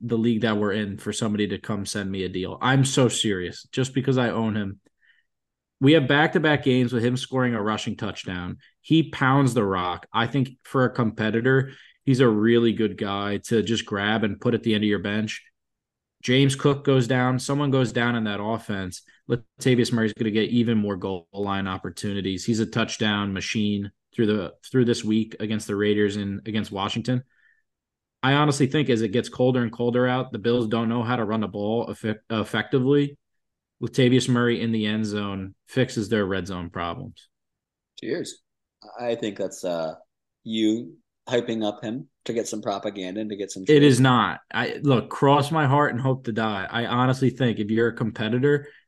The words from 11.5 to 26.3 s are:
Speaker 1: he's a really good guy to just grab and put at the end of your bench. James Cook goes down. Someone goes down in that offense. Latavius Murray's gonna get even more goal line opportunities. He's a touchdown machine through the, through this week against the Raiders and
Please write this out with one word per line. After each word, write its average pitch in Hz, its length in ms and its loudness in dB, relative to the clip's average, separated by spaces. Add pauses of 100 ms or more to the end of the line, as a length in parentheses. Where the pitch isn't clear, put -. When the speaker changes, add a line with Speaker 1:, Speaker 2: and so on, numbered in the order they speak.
Speaker 1:
he's 131 160 4
a 127 80 6
really 113 440 4
good 98 240 -2
guy 101 420 -4 (100)
to 113 140 2
just 107 220 -2
grab 107 400 0
and 101 160 -4
put 120 140 0
at 113 80 0
the 110 120 0
end 107 100 0
of 107 40 2
your 101 120 0
bench. 104 420 -4 (800)
James 135 340 4
Cook 139 280 0
goes 131 220 4
down. 127 320 2
Someone 139 320 -2
goes 127 220 2
down 120 240 0
in 113 80 -2
that 104 180 -4
offense. 104 600 -6 (260)
Latavius 120 640 0
Murray's 113 220 0
gonna 110 160 -2
get 104 200 0
even 117 280 2
more 104 180 0
goal 92 360 -6
line 98 340 -4
opportunities. 95 800 -6
He's 113 160 0
a 110 60 0
touchdown 107 640 -2
machine 101 580 -2 (240)
through 113 120 2
the, 104 280 -2 (160)
through 127 160 4
this 117 180 0
week 110 360 0
against 107 260 -4
the 104 100 -4
Raiders 104 400 2
and 101 300 -6